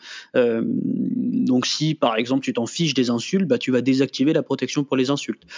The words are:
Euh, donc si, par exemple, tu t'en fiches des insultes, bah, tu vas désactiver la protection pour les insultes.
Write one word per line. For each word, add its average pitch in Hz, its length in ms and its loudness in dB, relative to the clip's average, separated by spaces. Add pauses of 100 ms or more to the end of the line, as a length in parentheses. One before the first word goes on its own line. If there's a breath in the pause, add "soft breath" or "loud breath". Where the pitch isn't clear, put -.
(360 loud breath)
Euh, 117 300 2
donc - 960 0
si, 156 300 0
par 120 220 0
exemple, 127 280 0
tu 131 80 -2
t'en 117 140 -2
fiches 156 260 -2
des 123 160 2
insultes, 143 400 0
bah, 127 80 4
tu - 140 -2
vas 127 100 4
désactiver 131 540 2
la 151 80 2
protection 135 420 -2
pour 135 140 -2
les 127 100 2
insultes. 143 360 -4 (140 loud breath)